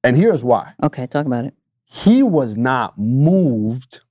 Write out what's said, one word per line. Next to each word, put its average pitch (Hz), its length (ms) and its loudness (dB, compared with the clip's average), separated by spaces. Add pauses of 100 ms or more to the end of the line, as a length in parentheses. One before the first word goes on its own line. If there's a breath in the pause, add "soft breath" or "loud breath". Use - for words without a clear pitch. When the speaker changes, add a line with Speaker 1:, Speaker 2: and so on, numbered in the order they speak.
Speaker 1:
and 123 120 2
here's 170 280 2
why. 117 380 0
Speaker 2:
Okay, 135 240 -4
talk 147 200 -4
about 123 200 -4
it. - 80 -14 (300)
Speaker 1:
He 247 380 2
was 143 340 0
not 123 420 -2
moved 127 1000 0 (100)